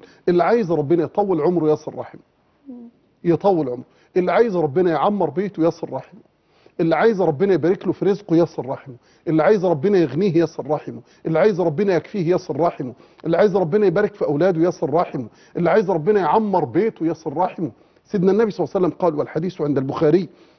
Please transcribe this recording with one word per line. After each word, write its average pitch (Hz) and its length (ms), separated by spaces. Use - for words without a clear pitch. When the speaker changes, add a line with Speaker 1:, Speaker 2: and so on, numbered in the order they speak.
Speaker 1:
اللي 175 140
عايز 196 280
ربنا 156 320
يطول 185 380
عمره 160 300
يصل - 240
رحمه. - 260
Speaker 2:
مم. 247 60
Speaker 1:
يطول 170 460
عمره. 123 160
اللي 180 140
عايز 214 240
ربنا 170 360
يعمر 170 380
بيته 165 380
يصل 156 260
رحمه. - 260
اللي 165 160
عايز 196 260
ربنا 170 320
يبارك 170 340
له 151 60
في - 120
رزقه 185 300
يصل 160 300
رحمه. 131 300
اللي 156 160
عايز 185 220
ربنا 180 320
يغنيه 160 400
يصل 156 300
رحمه. 135 340
اللي 160 140
عايز 185 220
ربنا 180 340
يكفيه 170 400
يصل 143 240
رحمه. 156 340
اللي 165 120
عايز 190 180
ربنا 196 300
يبارك 196 280
في - 120
أولاده 160 360
يصل 170 280
رحمه. 147 380
اللي 175 120
عايز 190 220
ربنا 180 280
يعمر 185 460
بيته 175 400
يصل 160 280
رحمه. 165 380
سيدنا 190 260
النبي 208 200
صلى 175 120
الله 143 120
عليه 185 120
وسلم 151 120
قال، 170 200
والحديث 160 420
عند 143 160
البخاري 147 520